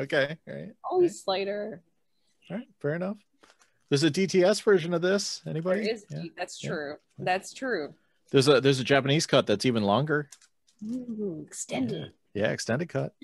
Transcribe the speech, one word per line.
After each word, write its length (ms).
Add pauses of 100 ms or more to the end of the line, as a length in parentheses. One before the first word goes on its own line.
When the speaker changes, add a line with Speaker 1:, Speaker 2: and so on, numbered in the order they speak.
Speaker 1:
Okay. 360 (100)
All 60
right. 160 (140)
Speaker 2:
Always 420
Speaker 1:
All 80
right. 120
Speaker 2:
Slater. 360 (680)
Speaker 1:
All 80
right. 100 (140)
Fair 140
enough. 200 (760)
There's 140
a 60
D 180
T 160
S 160
version 340
of 80
this. 460
Anybody? 380
Speaker 2:
There 80
is. 160
Speaker 1:
Yeah. 120
Speaker 2:
D-, 160
that's 260
Speaker 1:
Yeah. 60
Speaker 2:
true. 260 (220)
Speaker 1:
Yeah. 80
Speaker 2:
That's 280
true. 400 (380)
Speaker 1:
There's 180
a, 120
there's 180
a 40
Japanese 420
cut 220
that's 180
even 180
longer. 460 (540)
Speaker 2:
Ooh, 640
extended. 640 (220)
Speaker 1:
Yeah. 100
Yeah, 80
extended 380
cut. 240 (100)